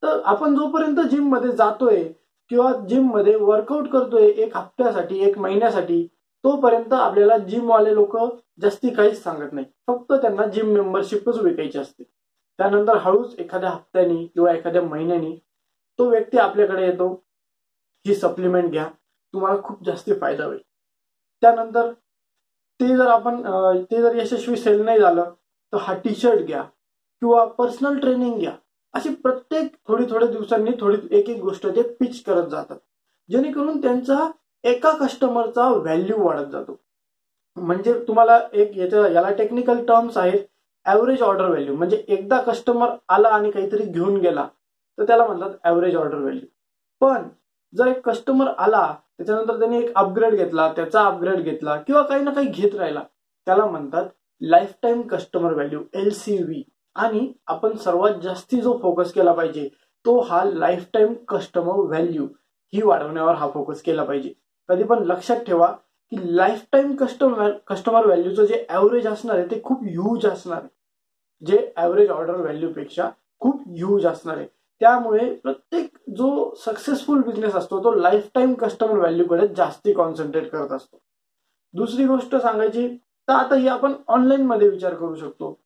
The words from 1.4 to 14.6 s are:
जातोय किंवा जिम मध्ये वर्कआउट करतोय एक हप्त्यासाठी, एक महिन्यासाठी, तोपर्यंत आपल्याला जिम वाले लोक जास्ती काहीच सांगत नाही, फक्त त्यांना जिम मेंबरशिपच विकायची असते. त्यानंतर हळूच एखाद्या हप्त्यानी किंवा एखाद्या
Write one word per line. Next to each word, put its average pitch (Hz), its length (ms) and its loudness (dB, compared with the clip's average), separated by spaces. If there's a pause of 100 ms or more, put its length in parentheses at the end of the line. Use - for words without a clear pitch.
जातोय 214 600 2 (360)
किंवा 247 240 2 (160)
जिम 254 200 2
मध्ये 214 280 2
वर्कआउट 214 520 0
करतोय 240 340 2
एक 214 340 2
हप्त्यासाठी, 196 640 -4
एक 196 200 2
महिन्यासाठी, 190 720 0 (360)
तोपर्यंत 247 480 2
आपल्याला 214 460 4
जिम 226 320 -4
वाले 214 240 4
लोक 208 220 0 (440)
जास्ती 208 300 -2
काहीच 214 320 2
सांगत 151 300 -8
नाही, 135 140 -10 (200)
फक्त 247 260 -2
त्यांना 226 340 0
जिम 214 200 -2
मेंबरशिपच 202 720 0
विकायची 165 400 -2
असते. - 240 -12 (560)
त्यानंतर 208 380 4
हळूच 208 420 2
एखाद्या 185 320 -4
हप्त्यानी 170 560 0
किंवा 170 260 2
एखाद्या 170 300 0